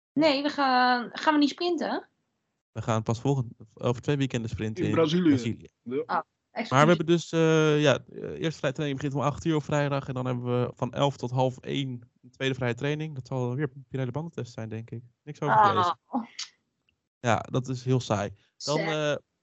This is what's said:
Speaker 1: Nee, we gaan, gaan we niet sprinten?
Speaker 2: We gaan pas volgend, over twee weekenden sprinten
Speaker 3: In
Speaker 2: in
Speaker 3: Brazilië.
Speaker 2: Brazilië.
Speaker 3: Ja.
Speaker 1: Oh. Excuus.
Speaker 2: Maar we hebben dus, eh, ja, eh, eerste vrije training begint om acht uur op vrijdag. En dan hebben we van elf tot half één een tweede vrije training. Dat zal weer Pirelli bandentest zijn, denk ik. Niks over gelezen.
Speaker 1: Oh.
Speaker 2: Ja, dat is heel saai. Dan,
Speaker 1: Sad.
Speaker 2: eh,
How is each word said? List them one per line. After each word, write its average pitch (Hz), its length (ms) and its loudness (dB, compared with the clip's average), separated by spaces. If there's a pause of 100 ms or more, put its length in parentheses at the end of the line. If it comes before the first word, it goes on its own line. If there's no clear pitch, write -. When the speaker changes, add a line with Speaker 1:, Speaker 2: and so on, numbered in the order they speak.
(120)
Speaker 1:
Nee, 285 300 4
we 294 60 0
gaan, 254 640 2
gaan - 220 2
we 294 60 4
niet 285 80 6
sprinten? 339 600 -2 (640)
Speaker 2:
We 113 100 -6
gaan 110 200 0
pas 113 180 -2
volgend, 135 320 0 (220)
over 117 280 -2
twee 147 140 0
weekenden 123 340 -2
sprinten 110 340 -4
Speaker 3:
In 104 60 0
Speaker 2:
in 107 60 0
Speaker 3:
Brazilië. 165 320 4
Speaker 2:
Brazilië. 120 400 0 (140)
Speaker 3:
Ja. 131 240 -4
Speaker 1:
Oh. 180 140 -2 (320)
Excuus. - 180 -6
Speaker 2:
Maar 135 120 8
we 156 60 8
hebben 165 180 4
dus, 170 260 0
eh, 160 500 4
ja, 131 160 4 (140)
eh, - 100 -14 (180)
eerste 156 180 -4
vrije 135 160 -2
training 143 260 -4
begint 139 200 -4
om - 60 0
acht 135 180 -2
uur 160 100 2
op 151 100 0
vrijdag. 143 440 -2
En 127 60 -6
dan 127 120 -4
hebben 123 180 -2
we 123 300 0
van 123 180 -4
elf 139 240 0
tot 123 140 -6
half 127 280 0
één 139 300 -4 (340)
een 127 80 -20
tweede 135 240 -4
vrije 123 200 -2
training. 151 400 -4
Dat 131 120 -10
zal 123 280 -4
weer 143 180 -4 (160)
Pirelli 131 220 -4
bandentest 143 420 -8
zijn, 110 160 -10
denk 110 220 -10
ik. 117 120 -10 (200)
Niks - 180 -16
over 151 160 2
gelezen. 196 500 4
Speaker 1:
Oh. 240 180 -4 (960)
Speaker 2:
Ja, 113 180 2 (120)
dat 127 180 -2
is 123 160 -8
heel 127 160 2
saai. 101 300 -2
Dan, - 480 -6
Speaker 1:
Sad. - 0 -
Speaker 2:
eh, 156 320 0 (320)